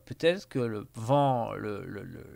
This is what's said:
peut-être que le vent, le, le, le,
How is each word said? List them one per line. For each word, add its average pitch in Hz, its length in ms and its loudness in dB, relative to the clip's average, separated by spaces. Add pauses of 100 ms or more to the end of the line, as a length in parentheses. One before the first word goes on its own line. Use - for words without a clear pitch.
peut-être 170 440 0
que 135 120 -2
le 110 340 -2
vent, 123 600 4
le, 101 300 -6
le, 98 180 -8
le, 85 220 -12 (120)